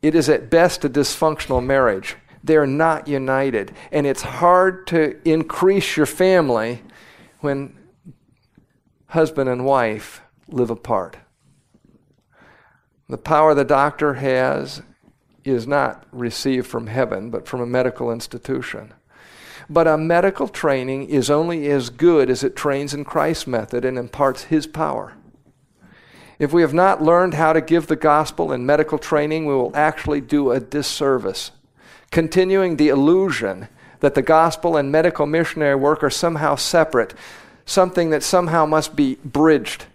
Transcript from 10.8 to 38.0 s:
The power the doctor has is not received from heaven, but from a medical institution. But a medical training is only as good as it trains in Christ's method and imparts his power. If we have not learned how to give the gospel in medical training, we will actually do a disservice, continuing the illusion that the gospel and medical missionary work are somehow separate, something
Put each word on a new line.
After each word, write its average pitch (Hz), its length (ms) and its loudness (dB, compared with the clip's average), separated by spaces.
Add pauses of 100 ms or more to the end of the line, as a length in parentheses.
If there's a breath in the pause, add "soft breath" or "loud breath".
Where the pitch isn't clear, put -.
The 127 80 -8
power 156 360 2
the 139 100 2
doctor 143 500 0
has 135 680 -2 (600)
is 120 220 -4
not 135 460 -2
received 123 560 -4
from 117 180 -8
heaven, 110 420 -4
but 113 200 -10
from 127 120 -8
a 120 60 -6
medical 120 460 -2
institution. 117 840 -10 (720 loud breath)
But 160 200 2
a 156 100 2
medical 175 480 0
training 135 640 -4
is 131 180 0
only 156 380 0
as 135 240 -2
good 151 400 4
as 127 140 -2
it - 100 -2
trains 143 400 -4
in 143 100 -10
Christ's 156 440 -2
method 123 360 -4
and 127 140 -4
imparts 131 460 -2
his 156 240 -2
power. 143 460 -8 (1200 soft breath)
If 143 140 -2
we 170 100 4
have 143 100 2
not 185 300 2
learned 170 320 4
how 160 180 2
to 156 80 2
give 160 280 0
the 156 80 0
gospel 151 560 0
in 123 120 -4
medical 151 320 0
training, 156 480 -2
we 143 100 -2
will 127 200 -2
actually 147 460 -2
do 139 320 0
a 131 80 0
disservice, 127 920 -4 (600 soft breath)
continuing 185 640 2
the 147 120 4
illusion 139 800 2 (320 soft breath)
that 143 160 0
the 139 80 0
gospel 160 540 2
and 139 160 -2
medical 160 340 0
missionary 156 480 -2
work 143 300 0
are 135 60 0
somehow 156 440 -2
separate, 135 580 0 (540 loud breath)
something 180 440 2